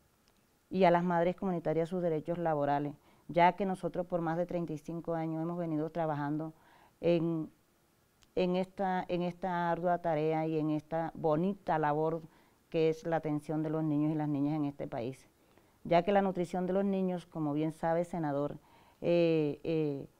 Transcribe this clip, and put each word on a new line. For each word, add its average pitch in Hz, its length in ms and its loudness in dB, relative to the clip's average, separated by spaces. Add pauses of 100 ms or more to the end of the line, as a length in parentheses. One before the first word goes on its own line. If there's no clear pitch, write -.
(720)
y 185 140 4
a 175 60 8
las 175 140 6
madres 175 320 2
comunitarias 165 540 0
sus 185 100 -2
derechos 165 380 -2
laborales, 147 560 0 (340)
ya 170 240 6
que 196 140 -4
nosotros 180 400 -4
por 175 160 -2
más 165 160 -2
de 175 80 -2
treinta 170 260 -4
y 151 60 -6
cinco 170 340 -8
años 160 300 -4
hemos 170 160 -4
venido 160 320 -2
trabajando 156 640 -4 (480)
en, 165 480 0 (840)
en 180 220 2
esta, 185 520 -2
en 175 120 -2
esta 175 500 -2
ardua 170 280 2
tarea 160 480 0
y 160 120 -2
en 151 120 0
esta 156 440 -4
bonita 165 640 0
labor 156 440 0 (480)
que 160 180 2
es 160 160 -2
la 165 120 0
atención 156 460 -2
de 156 60 -4
los 160 160 -2
niños 151 280 2
y - 20 -2
las 151 160 -2
niñas 143 260 0
en 147 80 -2
este 143 240 -6
país. 131 400 -8 (560)
Ya 170 200 4
que 208 60 0
la 196 120 6
nutrición 185 440 -2
de 185 60 0
los 196 140 2
niños, 185 400 0
como 151 260 -2
bien 156 220 0
sabe, 170 320 0
senador, 147 500 -2 (460)
eh, 165 600 2
eh, 151 440 -2 (140)